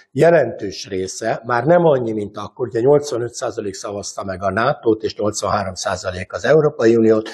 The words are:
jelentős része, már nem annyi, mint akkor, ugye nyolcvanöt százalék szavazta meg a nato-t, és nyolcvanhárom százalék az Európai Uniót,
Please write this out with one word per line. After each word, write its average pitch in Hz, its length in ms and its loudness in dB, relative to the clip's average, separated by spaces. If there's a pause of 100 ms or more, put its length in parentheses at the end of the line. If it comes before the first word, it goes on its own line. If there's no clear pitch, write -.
(100)
jelentős 131 800 2
része, 101 560 -4
már 120 200 0
nem 175 200 4
annyi, 127 280 2
mint 104 240 -6
akkor, 107 320 -8
ugye 113 120 -4
nyolcvanöt 127 540 2
százalék 107 400 -8
szavazta 101 500 -10
meg 95 180 -8
a 98 80 -2
nato-t, 113 520 0
és 101 140 -4
nyolcvanhárom 101 580 -4
százalék 92 580 -8
az 92 120 -6
Európai 135 520 4
Uniót, 110 380 4